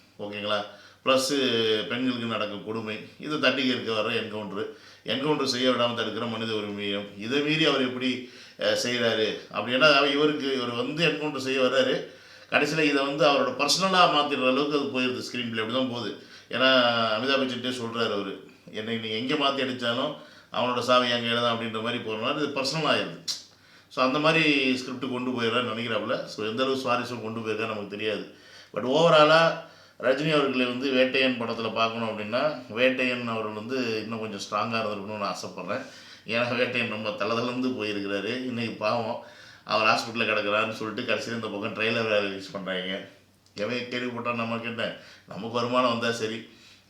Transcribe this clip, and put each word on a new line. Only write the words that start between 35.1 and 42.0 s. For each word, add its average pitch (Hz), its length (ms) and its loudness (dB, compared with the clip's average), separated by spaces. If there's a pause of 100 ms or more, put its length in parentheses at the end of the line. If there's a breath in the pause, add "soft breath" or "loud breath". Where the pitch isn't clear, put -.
நான் 95 180 -2
ஆசைப்படுறேன். 95 460 -6 (440 loud breath)
ஏன்னா 120 300 0
வேட்டையன் 120 320 0
ரொம்ப 107 220 -4
தளதளந்து 120 580 -2
போயிருக்கிறாரு. 104 760 -4
இன்னைக்கு 117 300 -4
பாவம் 113 480 -2 (420 loud breath)
அவர் 107 220 2
ஹாஸ்பிட்டல்ல 117 420 2
கிடக்குறாருன்னு 107 440 2
சொல்லிட்டு 110 420 -4
கடைசியில 113 180 -4
இந்த 113 140 -4
பக்கம் 101 280 -6
ட்ரெய்லர் 113 340 0